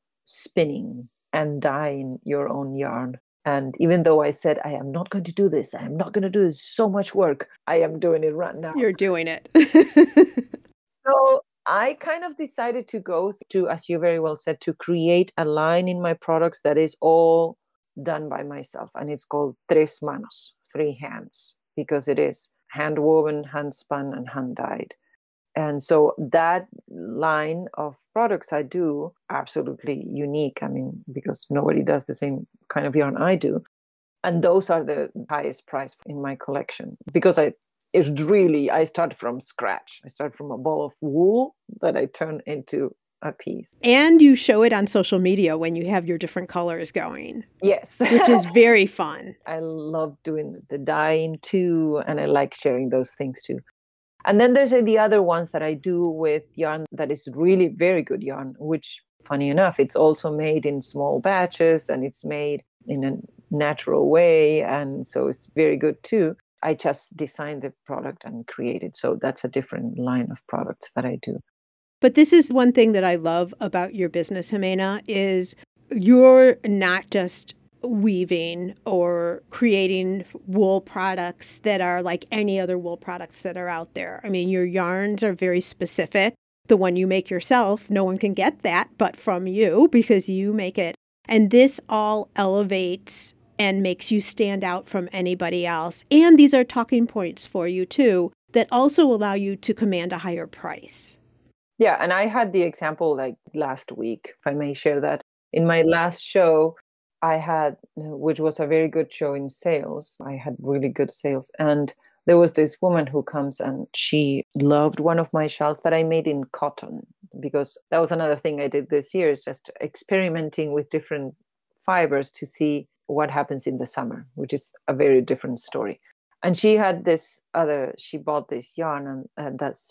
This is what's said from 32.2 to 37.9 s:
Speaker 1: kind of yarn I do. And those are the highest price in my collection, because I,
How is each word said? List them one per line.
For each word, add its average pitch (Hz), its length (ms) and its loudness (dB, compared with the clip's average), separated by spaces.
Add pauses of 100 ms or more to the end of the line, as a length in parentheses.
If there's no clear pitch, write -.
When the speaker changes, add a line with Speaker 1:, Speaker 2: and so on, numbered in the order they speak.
Speaker 1:
kind 147 180 -4
of 135 80 -4
yarn 143 220 0
I 180 200 0
do. - 260 -2 (600)
And 170 200 0
those 190 280 2
are 165 140 2
the 147 240 -4 (200)
highest 147 380 -6
price 135 300 -8 (100)
in 143 160 -10
my 139 140 -8
collection, - 600 -10 (160)
because 175 260 4
I, 151 160 2 (380)